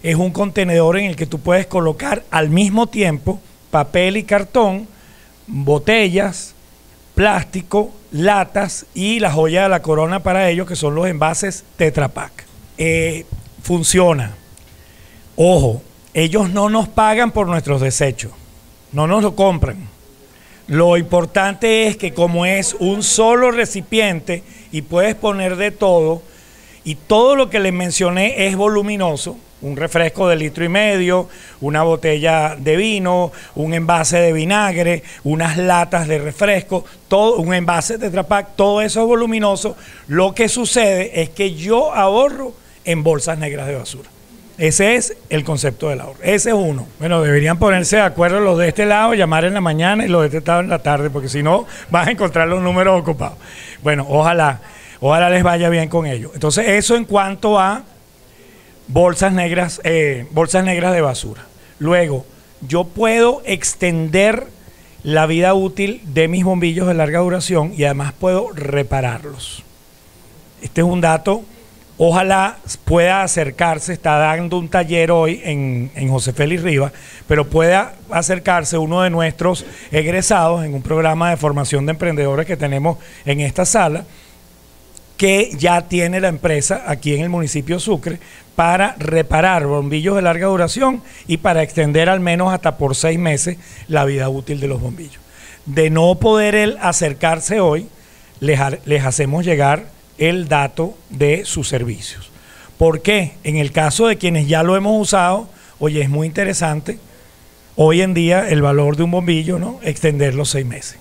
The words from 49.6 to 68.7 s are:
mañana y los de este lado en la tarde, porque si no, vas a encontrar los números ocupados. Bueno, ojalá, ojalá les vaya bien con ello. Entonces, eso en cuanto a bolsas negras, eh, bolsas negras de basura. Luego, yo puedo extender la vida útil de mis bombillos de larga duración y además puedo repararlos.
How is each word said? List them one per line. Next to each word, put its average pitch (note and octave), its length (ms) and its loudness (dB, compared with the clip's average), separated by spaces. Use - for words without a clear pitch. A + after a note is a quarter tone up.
mañana F3 460 0
y - 20 -4
los E3+ 140 4
de D3+ 160 -2
este D#3 100 -4
lado F3 120 2
en F3+ 100 -4
la E3+ 140 -2
tarde, D3 260 0
porque C3+ 180 -6
si C#3+ 140 -4
no, F#3 240 2
vas E3+ 160 2
a A#3+ 60 0
encontrar E3 340 0
los F3+ 160 0
números F3+ 380 2
ocupados. D3+ 380 -6
Bueno, C#3+ 260 -2
ojalá, D3+ 520 2
ojalá E3 300 4
les F3+ 120 4
vaya E3+ 260 2
bien E3 200 0
con E3 180 -2
ello. B2 260 -8
Entonces, D#3+ 360 0
eso G#3 260 2
en A#3 120 0
cuanto G3+ 520 0
a G3 240 0
bolsas F3 440 2
negras, F3 500 -2
eh, D3 460 0
bolsas E3 340 2
negras F3+ 300 0
de E3 80 2
basura. B2 420 -4
Luego, D3+ 460 0
yo E3 220 -2
puedo A#3 600 2
extender F#3 1000 0
la D#3 240 2
vida E3+ 260 2
útil G3 520 -2
de D#3+ 220 2
mis F3+ 160 -2
bombillos F3+ 460 0
de F3 60 2
larga D#3+ 240 0
duración F3 580 0
y D3 80 0
además C#3 340 -2
puedo F#3 360 0
repararlos. C#3 1080 -4